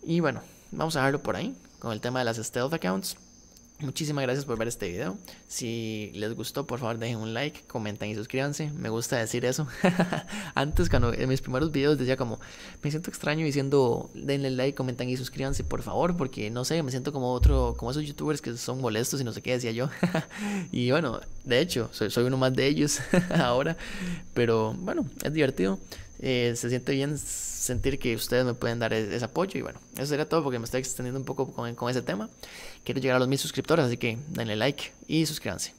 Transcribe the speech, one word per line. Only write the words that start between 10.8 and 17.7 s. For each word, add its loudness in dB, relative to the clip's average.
cuando 6
en 0
mis 2
primeros 0
videos 6
decía 2
como, -2
"Me 0
siento -4
extraño -2
diciendo, 4
'Denle 0
like, 0
comentan -2
y 0
suscríbanse, -2
por -2
favor', 0
porque -2
no -2
sé, 2
me 0
siento -2
como 0
otro, 6